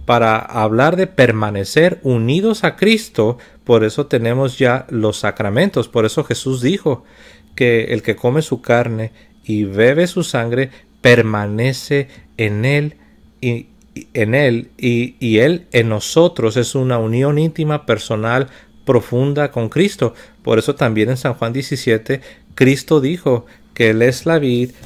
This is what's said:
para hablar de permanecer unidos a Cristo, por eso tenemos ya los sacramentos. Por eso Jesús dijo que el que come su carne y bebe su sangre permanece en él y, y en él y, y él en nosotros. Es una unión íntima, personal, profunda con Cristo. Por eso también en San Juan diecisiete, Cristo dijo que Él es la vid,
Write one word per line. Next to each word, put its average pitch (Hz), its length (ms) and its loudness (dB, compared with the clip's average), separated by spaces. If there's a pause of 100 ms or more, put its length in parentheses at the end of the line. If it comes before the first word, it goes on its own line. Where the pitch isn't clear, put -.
para 113 360 2
hablar 120 580 0
de 185 100 0
permanecer 113 960 0
unidos 143 600 0
a 156 100 -2
Cristo, 190 600 0 (260)
por 113 220 4
eso 120 220 -2
tenemos 123 500 -2
ya 127 320 0
los 107 300 -2
sacramentos. 110 680 -2
Por 113 180 0
eso 139 200 -4
Jesús 131 360 -4
dijo 143 440 -2 (500)
que 117 380 2
el 107 80 -4
que 104 160 -4
come 131 240 0
su 135 200 -6
carne 117 520 -2 (320)
y 107 180 -2
bebe 120 440 2
su 175 160 -4
sangre 123 460 -4 (300)
permanece 120 1120 0 (260)
en 107 300 -2
él 147 320 -2 (420)
y, 117 280 -4 (260)
y - 200 -18
en 113 220 0
él 123 420 0
y, 120 400 -2
y 113 200 0
él 160 340 2
en 113 160 2
nosotros. 113 720 0
Es 120 180 -2
una 127 220 0
unión 127 420 0
íntima, 156 460 -2
personal, 113 640 -2 (360)
profunda 135 680 0
con 113 180 -4
Cristo. 151 440 -2 (300)
Por 113 160 2
eso 139 160 -2
también 110 340 0
en 131 60 -2
San 127 200 -4
Juan 117 180 -4
diecisiete, 131 640 -2 (340)
Cristo 131 460 2
dijo 135 460 -2 (280)
que 113 180 2
Él 110 100 0
es 127 240 0
la 165 140 2
vid, 123 320 -2 (140)